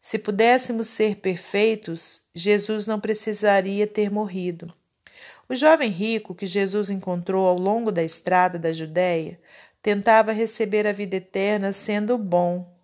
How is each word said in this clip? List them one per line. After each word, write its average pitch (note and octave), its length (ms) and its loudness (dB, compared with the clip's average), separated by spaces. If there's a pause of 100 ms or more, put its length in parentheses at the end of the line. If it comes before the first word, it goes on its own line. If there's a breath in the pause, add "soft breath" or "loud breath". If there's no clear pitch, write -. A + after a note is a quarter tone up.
Se - 180 -6
pudéssemos A3+ 680 2
ser G#3+ 280 0
perfeitos, G3+ 1040 -2 (120)
Jesus G#3 520 0
não G#3+ 120 -2
precisaria G3+ 880 0
ter G#3 240 -2
morrido. F3+ 600 -6 (760 loud breath)
O B3+ 60 -6
jovem D4 360 4
rico G#3 440 -4
que F#3+ 120 -8
Jesus G3 440 -2
encontrou F#3 560 -2
ao F3+ 100 4
longo G#3 360 0
da E3+ 100 0
estrada F3+ 560 0
da E3 140 -2
Judéia D#3+ 680 -2 (420 soft breath)
tentava G#3+ 520 4
receber G#3+ 540 0
a G#3 60 0
vida G3 240 -4
eterna G3 560 -2
sendo G#3+ 460 -2
bom. F3 640 -2